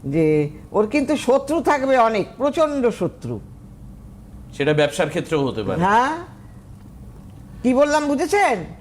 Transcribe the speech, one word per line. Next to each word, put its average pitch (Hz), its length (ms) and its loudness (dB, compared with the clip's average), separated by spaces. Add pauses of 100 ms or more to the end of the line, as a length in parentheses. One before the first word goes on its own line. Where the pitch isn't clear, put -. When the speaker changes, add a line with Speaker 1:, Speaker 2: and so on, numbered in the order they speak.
Speaker 1:
যে 151 440 2 (220)
ওর 208 160 2
কিন্তু 285 300 0
শত্রু 269 440 2
থাকবে 269 360 2
অনেক, 226 300 2 (100)
প্রচণ্ড 285 520 2
শত্রু। 123 500 -4 (1120)
Speaker 2:
সেটা 143 200 0
ব্যবসার 151 360 2
ক্ষেত্রেও 147 380 0
হতে 110 160 -4
পারে। 95 180 -2
Speaker 1:
হ্যাঁ, 247 360 4 (1500)
কি 254 100 2
বললাম, 294 340 4
বুঝেছেন? 294 580 2 (160)